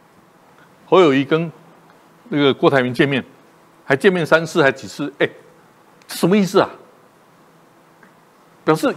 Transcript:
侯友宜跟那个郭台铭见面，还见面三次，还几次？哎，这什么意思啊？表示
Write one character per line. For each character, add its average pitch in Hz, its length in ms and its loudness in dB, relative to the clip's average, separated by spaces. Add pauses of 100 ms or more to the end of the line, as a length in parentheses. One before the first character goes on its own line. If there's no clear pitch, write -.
(880)
侯 180 140 4
友 151 140 4
宜 139 100 0
跟 160 260 -4 (800)
那 151 100 -6
个 139 140 2
郭 - 160 0
台 139 140 2
铭 123 100 -4
见 139 160 0
面， 135 160 -4 (600)
还 - 120 0
见 202 160 2
面 175 140 -4
三 165 180 2
次， 160 180 -2
还 135 80 4
几 131 160 -12
次？ 143 320 -10
哎， 143 100 0 (760)
这 - 100 -16
什 - 120 -2
么 196 80 2
意 202 80 2
思 180 160 0
啊？ 110 80 -2 (2000)
表 156 100 0
示 247 220 -2